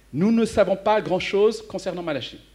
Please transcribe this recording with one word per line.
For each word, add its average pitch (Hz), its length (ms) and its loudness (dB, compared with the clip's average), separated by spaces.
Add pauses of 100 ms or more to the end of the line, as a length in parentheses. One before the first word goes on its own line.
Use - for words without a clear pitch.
(140)
nous 185 180 2
ne 226 140 4
savons 196 320 2
pas 214 240 2
grand-chose 214 680 0
concernant 180 340 -8
Malachie. 151 380 -6 (160)